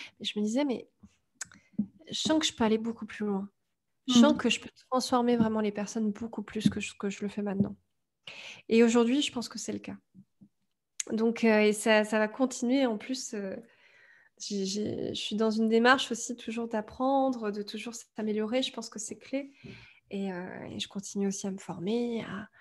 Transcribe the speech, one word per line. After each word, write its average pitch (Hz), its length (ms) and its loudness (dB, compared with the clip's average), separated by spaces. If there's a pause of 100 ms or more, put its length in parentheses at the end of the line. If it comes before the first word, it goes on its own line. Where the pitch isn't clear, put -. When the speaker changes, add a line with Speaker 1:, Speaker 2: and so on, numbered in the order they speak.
(200)
Speaker 1:
mais 208 60 -8
je - 140 -4
me 208 40 0
disais, « 233 220 2
Mais 262 220 -4 (1200)
je - 100 -8
sens 311 200 2
que 311 80 0
je - 60 -4
peux 247 100 0
aller 220 160 4
beaucoup 226 260 -6
plus - 220 -6
loin. 196 200 -2 (600)
Je 254 80 2
sens 277 180 10
Speaker 2:
Mm. 294 40 -2
Speaker 1:
que 240 120 0
je 214 100 0
peux - 100 -16 (200)
transformer 240 480 2
vraiment 220 240 2
les 208 100 0
personnes 208 400 -4
beaucoup 226 300 -8
plus 208 260 -2
que - 120 -2
je... - 180 -8
que 202 140 -4
je - 100 -10
le 208 80 -4
fais 208 140 -6
maintenant. » 202 320 -2 (960)
Et 226 140 8
aujourd'hui, 240 380 4
je - 100 -2
pense 233 180 -6
que 214 100 -12
c'est - 140 -8
le 202 60 -6
cas. 202 180 -14 (1120)
Donc, 226 320 0
euh, 220 160 8
et 214 140 6
ça, 214 320 4
ça 220 120 0
va 214 100 4
continuer. 254 600 2
En 220 100 0
plus, - 380 -8
euh, 196 200 -6 (840)
j'ai, 196 260 -4
j'ai, 208 440 -4
je - 120 -6
suis - 140 -6
dans 220 160 2
une 220 180 2
démarche 247 420 6
aussi 233 240 -6
toujours 233 320 -8
d'apprendre, 247 840 0
de 208 100 -6
toujours 214 320 -10
s'améliorer. 214 680 -4
Je - 100 -6
pense 226 160 -10
que 208 100 -12
c'est - 180 -10
clé. 277 360 -8 (560)
Et, 196 240 -4
euh, 180 380 -10
et - 80 -10
je - 80 -6
continue 196 400 -4
aussi 196 200 -4
à 190 40 -4
me 190 80 -8
former. 220 640 -4
À... 202 220 -10 (140)